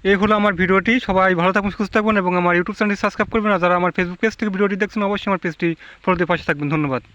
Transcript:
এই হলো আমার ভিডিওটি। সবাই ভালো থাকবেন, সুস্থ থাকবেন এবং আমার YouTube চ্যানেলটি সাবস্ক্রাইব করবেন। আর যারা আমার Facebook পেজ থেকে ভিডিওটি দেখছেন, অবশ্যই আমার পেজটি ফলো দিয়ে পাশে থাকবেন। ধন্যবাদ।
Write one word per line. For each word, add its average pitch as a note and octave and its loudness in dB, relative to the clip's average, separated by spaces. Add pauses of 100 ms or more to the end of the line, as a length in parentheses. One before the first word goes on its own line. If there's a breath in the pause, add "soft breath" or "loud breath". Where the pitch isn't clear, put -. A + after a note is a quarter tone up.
এই G3 4
হলো G#3 2
আমার G#3 2
ভিডিওটি। F#3 2
সবাই F#3 2
ভালো F3 2
থাকবেন, G3+ 0
সুস্থ - -6
থাকবেন G#3+ 2
এবং F3+ 0
আমার F3 2
YouTube F3+ -2
চ্যানেলটি G3+ 0
সাবস্ক্রাইব G#3 -2
করবেন। G#3+ 0
আর F#3 2
যারা F3 4
আমার F3 0
Facebook F3+ -4
পেজ A3 -2
থেকে G#3+ -2
ভিডিওটি G3 0
দেখছেন, G#3 -4
অবশ্যই G3+ -4
আমার F#3+ -2
পেজটি E3 -4 (280 loud breath)
ফলো F#3 0
দিয়ে E3+ 0
পাশে E3 -2
থাকবেন। D3 -4
ধন্যবাদ। C#3+ -2 (140)